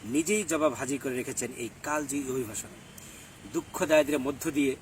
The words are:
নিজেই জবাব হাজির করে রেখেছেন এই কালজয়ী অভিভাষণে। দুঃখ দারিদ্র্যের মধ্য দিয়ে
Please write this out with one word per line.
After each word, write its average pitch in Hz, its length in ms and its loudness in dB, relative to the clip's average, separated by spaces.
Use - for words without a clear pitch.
নিজেই 165 380 2
জবাব 151 300 4
হাজির 131 280 -2
করে 131 140 -2
রেখেছেন 123 420 -2
এই 117 120 -4
কালজয়ী 143 460 -2
অভিভাষণে। 110 500 -4
দুঃখ 170 320 0
দারিদ্র্যের 151 340 6
মধ্য 139 320 -2
দিয়ে 139 300 4